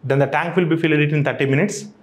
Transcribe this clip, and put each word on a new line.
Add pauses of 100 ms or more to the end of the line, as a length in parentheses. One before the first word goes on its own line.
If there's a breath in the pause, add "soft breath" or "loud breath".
Then
the
tank
will
be
filled
it
in
thirty
minutes. (280)